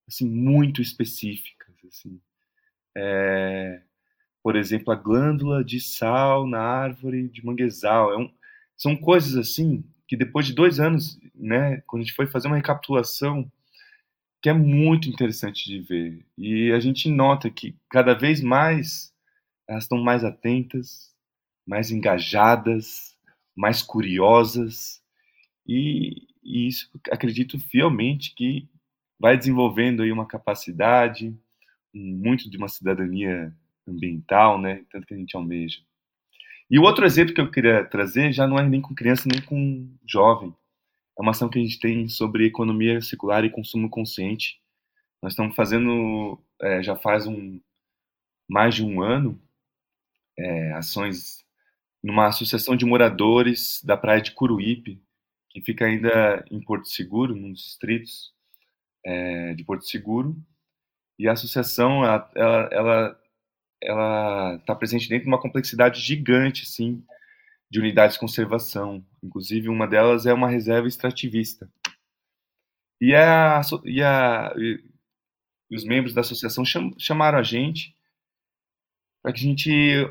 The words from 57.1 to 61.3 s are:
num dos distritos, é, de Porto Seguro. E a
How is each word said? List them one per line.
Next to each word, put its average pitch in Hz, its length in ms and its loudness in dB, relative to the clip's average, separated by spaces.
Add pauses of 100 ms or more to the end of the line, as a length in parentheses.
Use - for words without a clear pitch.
num 98 160 -12
dos 92 120 -16
distritos, - 680 -8 (760)
é, 87 480 -8
de 82 100 -12
Porto 95 220 -8
Seguro. 117 500 -6 (800)
E 107 100 -2
a 113 60 2